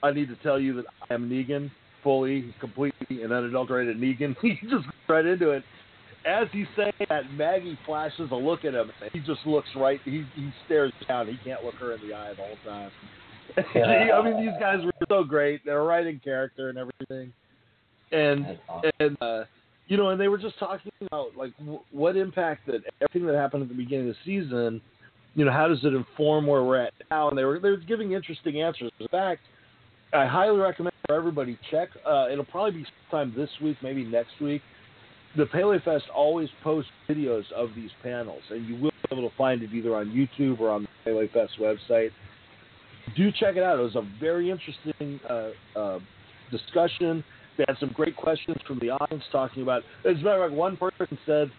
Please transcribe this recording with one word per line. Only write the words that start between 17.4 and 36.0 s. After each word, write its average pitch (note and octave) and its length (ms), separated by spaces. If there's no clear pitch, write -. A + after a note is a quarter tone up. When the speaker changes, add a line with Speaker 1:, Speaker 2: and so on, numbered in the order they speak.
Speaker 1:
And, D3 320
Speaker 2:
That's - 140
awesome. A2+ 220
Speaker 1:
and, D3 200
uh, A2+ 240
you G3 100
know, G3 120
and F#3+ 100
they G3 80
were G3+ 100
just G3+ 200
talking G3 320
about, C#3 300
like, C3 220
w-, D3+ 220
what D#3+ 260
impact F3 520
that A#2 120
everything F3 240
that D#3 100
happened C#3 280
at B2+ 40
the A#2+ 60
beginning B2+ 340
of A2+ 60
the - 100
season, B2 560
you D3+ 100
know, C3+ 80
how D#3 160
does D3+ 140
it C#3+ 100
inform D3+ 540
where C#3+ 160
we're B2+ 160
at A#2+ 160
now? D#3 180
And C#3+ 80
they C3 80
were, C#3+ 140
they F#3+ 120
were G3+ 60
giving G3 360
interesting D#3+ 500
answers. C3 280
In A2 80
fact, F#3 340
I C#3 100
highly F#3 340
recommend F3 360
for D3 80
everybody D3 440
check. E3+ 180
Uh, D3+ 240
it'll C#3 140
probably F3+ 380
be C3 40
sometime C#3 260
this C#3+ 140
week, D3+ 200
maybe C3 220
next A#2 360
week. D3 220
The D3 100
Pele F#3+ 380
Fest D#3 200